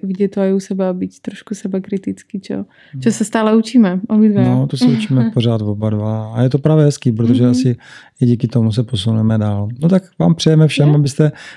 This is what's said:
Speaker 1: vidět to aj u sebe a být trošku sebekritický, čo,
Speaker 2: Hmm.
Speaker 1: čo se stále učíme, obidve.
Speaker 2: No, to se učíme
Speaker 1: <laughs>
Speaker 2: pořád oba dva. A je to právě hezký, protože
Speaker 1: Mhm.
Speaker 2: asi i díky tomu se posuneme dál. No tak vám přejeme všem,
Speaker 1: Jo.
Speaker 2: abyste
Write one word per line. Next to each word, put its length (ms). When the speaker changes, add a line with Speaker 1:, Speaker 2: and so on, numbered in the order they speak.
Speaker 1:
vidět 240
to 140
aj 120
u 60
sebe 300
a 40
být 280
trošku 340
sebekritický, 840
čo, 140
Speaker 2:
Hmm. 80
Speaker 1:
čo 100
se 140
stále 300
učíme, 520
obidve. 380
Speaker 2:
No, 220
to 100
se 80
učíme 440
Speaker 1:
<laughs> 40
Speaker 2:
pořád 280
oba 280
dva. 460
A 60
je 80
to 80
právě 280
hezký, 260
protože 320
Speaker 1:
Mhm. 80
Speaker 2:
asi 240
i 40
díky 220
tomu 240
se 120
posuneme 540
dál. 300
No 80
tak 140
vám 160
přejeme 320
všem, 220
Speaker 1:
Jo. 60
Speaker 2:
abyste 360